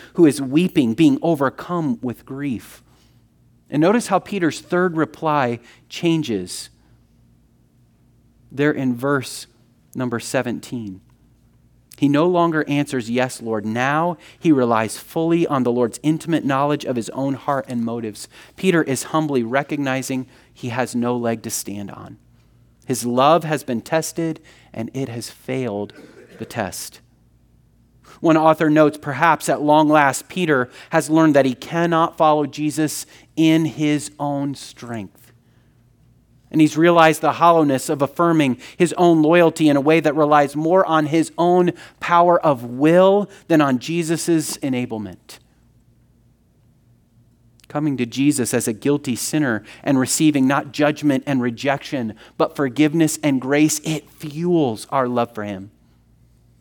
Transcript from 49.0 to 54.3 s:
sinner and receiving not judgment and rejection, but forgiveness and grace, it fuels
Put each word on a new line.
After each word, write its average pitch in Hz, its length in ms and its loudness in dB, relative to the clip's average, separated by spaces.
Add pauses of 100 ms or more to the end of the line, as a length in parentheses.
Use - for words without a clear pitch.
sinner 127 480 -2 (180)
and 135 160 0
receiving 139 480 2
not 143 240 0
judgment 147 560 0
and 135 160 -2
rejection, 120 720 -4 (240)
but - 160 -2
forgiveness 151 680 0
and 135 180 2
grace, 143 400 2
it 156 280 -6
fuels 156 840 -2